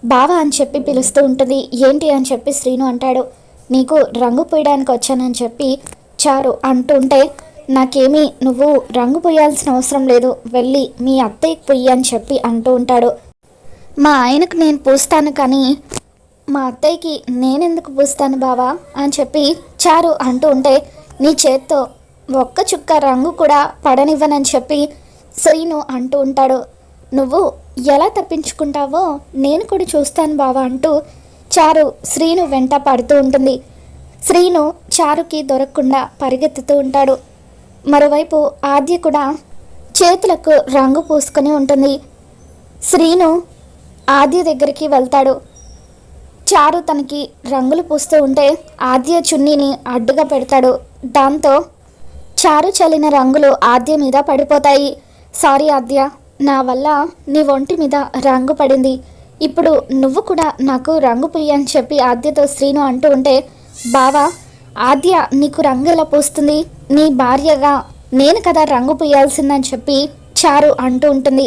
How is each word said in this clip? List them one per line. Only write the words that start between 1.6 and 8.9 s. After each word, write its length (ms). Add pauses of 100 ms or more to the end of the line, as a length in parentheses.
"ఏంటి?" 360
అని 220
చెప్పి 200
శ్రీను 340
అంటాడు. 360 (480)
"నీకు 280 (200)
రంగు 240
పూయడానికి 500
వచ్చానని" 500
చెప్పి 280 (480)
చారు 340 (120)
అంటుంటే, 560 (500)
"నాకేమీ 540 (180)
నువ్వు 280 (220)